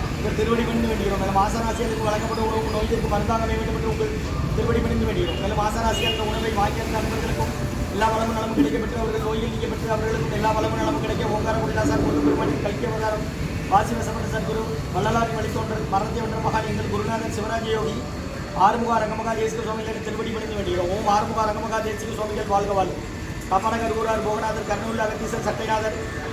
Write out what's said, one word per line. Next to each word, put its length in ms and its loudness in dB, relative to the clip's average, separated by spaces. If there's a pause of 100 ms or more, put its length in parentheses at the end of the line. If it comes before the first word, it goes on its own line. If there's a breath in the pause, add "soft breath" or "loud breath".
(380)
திருவடி 300 4
பணிந்து 220 2
வேண்டுகிறோம். 320 2
மேலும் 180 2
மாசராசியாருக்கு 680 0
வழங்கப்பட்ட 400 0
உணவு 280 0
நோய்களுக்கு 380 0
மருந்தாக 320 2
அமைய 140 2
வேண்டும் 180 0
என்று 160 0
உங்கள் 200 0 (420)
திருவடி 300 2
பணிந்து 220 2
வேண்டுகிறோம். 360 0
மேலும் 180 0
மாசராசியாருக்கு 680 2
உணவை 280 0
வாங்கிய 240 0 (160)
அன்பர்களுக்கும் 520 0 (420)
எல்லா 200 2
வளமும் 240 0
நலமும் 220 -2
கிடைக்கப்பெற்று, 420 2
அவர்கள் 260 0
நோயில் 260 0
நீக்கப்பெற்று, 420 -2
அவர்களுக்கும் 420 0
எல்லா 200 2
வளமும் 240 0
நலமும் 240 0
கிடைக்க 300 0
ஓங்கார 280 0
குடிலாசார் 420 2
முருகன் 220 2
பெருமானின் 380 2
கல்கி 240 -2
அவதாரம் 360 0 (460)
வாசி 260 4
வசப்பட்ட 360 -2
சத்குரு 280 0 (340)
வள்ளலாரின் 440 2
வழித்தோன்றல் 540 -2
மறந்தே 300 0
வென்ற 220 -2
மகான் 260 0
எங்கள் 220 -2
குருநாதன் 440 -2
சிவராஜ 300 -2 (100)
யோகி 180 -2 (720)
ஆறுமுக 280 4 (100)
ரங்கமகா 360 -2
ஜெயஸ்கர் 280 -2
சுவாமிகளை 380 -4
திருவடி 300 -4
பணிந்து 220 -4
வேண்டுகிறோம். 380 0
ஓம் 200 0
ஆறுமுக 340 2
ரங்கமகா 360 -2
ஜெயஸ்கர் 340 -4
சுவாமிகள் 340 -2
வாழ்க 260 2
வாழ்க. 160 0 (560)
பாப்பான 300 2
கருவூரார் 440 0
போகநாதர், 440 -2
கர்ணூர் 340 -2
அகத்தீசர், 420 -2
சட்டைநாதர், 500 0 (380)